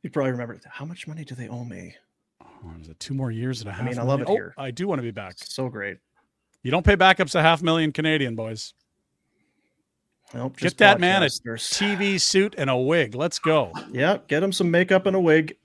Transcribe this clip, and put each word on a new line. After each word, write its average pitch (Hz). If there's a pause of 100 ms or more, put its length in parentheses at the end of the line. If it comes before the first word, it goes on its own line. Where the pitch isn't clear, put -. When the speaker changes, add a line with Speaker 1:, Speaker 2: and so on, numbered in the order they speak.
Speaker 1:
You -
probably 135
remember, 120 (100)
how -
much 170
money 156
do 127
they 123
owe 120
me? 92 (460)
Speaker 2:
Oh, - (340)
is 78
it 80
two -
more 131
years 120
and 104
a 98
Speaker 1:
I 90
mean, 120
Speaker 2:
half 120
Speaker 1:
I 123
love 139
Speaker 2:
million? -
Speaker 1:
it -
Speaker 2:
Oh, 208
Speaker 1:
here. -
Speaker 2:
I 135
do 175
wanna 151
be 117
back. 98
Speaker 1:
It's -
so 131
great. 101 (680)
Speaker 2:
You 123
don't 165
pay 202
backups 185
a 165
half 160
million 160
Canadian, 151
boys. 110 (1600)
Speaker 1:
Nope, 127
Speaker 2:
Get -
Speaker 1:
just 175
Speaker 2:
that 202
man 185
a 151
Speaker 1:
podcasters. -
Speaker 2:
T 202
V 196
suit 196
and 139
a 127
wig. 131
Let's 151
go. 147 (200)
Speaker 1:
Yeah, 156 (100)
get 151
him 196
some 180
makeup 180
and 190
a 190
wig. 160